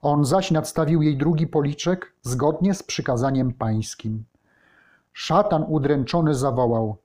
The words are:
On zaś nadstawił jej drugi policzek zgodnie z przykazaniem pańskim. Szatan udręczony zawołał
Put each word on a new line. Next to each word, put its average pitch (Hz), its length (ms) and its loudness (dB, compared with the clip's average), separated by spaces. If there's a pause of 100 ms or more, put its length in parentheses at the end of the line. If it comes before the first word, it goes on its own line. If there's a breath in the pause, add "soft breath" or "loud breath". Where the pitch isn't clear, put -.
On 147 240 2
zaś 190 260 2
nadstawił 156 500 0
jej 151 160 2
drugi 156 300 0
policzek 156 720 -2
zgodnie 151 520 0
z - 100 -8
przykazaniem 127 720 -2
pańskim. 110 680 -4 (920 soft breath)
Szatan 175 540 0
udręczony 151 680 0
zawołał 120 680 0